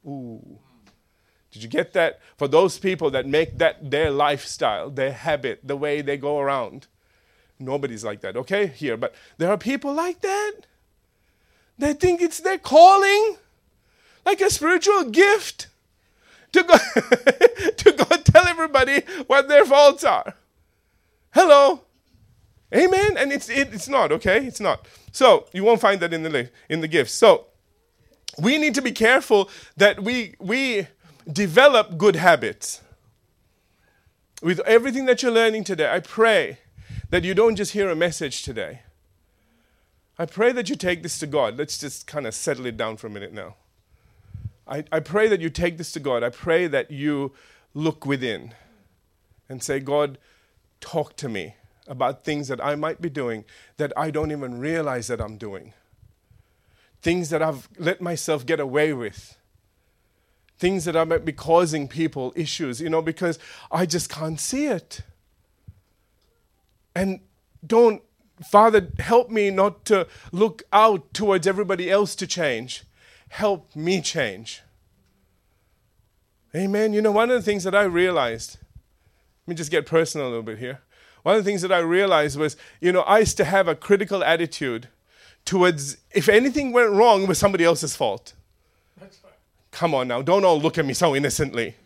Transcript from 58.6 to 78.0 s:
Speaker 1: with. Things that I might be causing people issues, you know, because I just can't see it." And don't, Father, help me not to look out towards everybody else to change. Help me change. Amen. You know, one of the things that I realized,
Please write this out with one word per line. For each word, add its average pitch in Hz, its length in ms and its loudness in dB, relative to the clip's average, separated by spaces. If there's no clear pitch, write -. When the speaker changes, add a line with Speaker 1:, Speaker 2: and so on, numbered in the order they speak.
Speaker 1:
with. 120 440 -14
Things 180 260 -2
that 165 100 -4
I 165 80 2
might 160 220 -2
be 156 80 -6
causing 156 540 0
people 143 480 -6
issues, 143 440 -6
you 160 100 -8
know, 160 120 0
because 160 380 -4
I 175 160 -2
just 160 220 -4
can't 160 300 -8
see 285 280 -4
it." - 340 -8
And 190 280 -4
don't, 226 380 2
Father, 208 460 4
help 240 320 2
me 208 180 0
not 196 360 -2
to 190 220 2
look 196 400 -2
out 208 420 2
towards 190 340 0
everybody 185 420 -4
else 196 260 0
to 180 120 -10
change. 127 560 -6
Help 202 460 -4
me 170 260 -2
change. 113 600 -8
Amen. 208 380 -2
You 208 80 0
know, 214 100 2
one 226 180 2
of 254 60 2
the 240 80 -2
things 208 200 -4
that 190 120 -4
I 208 80 4
realized, 170 720 -2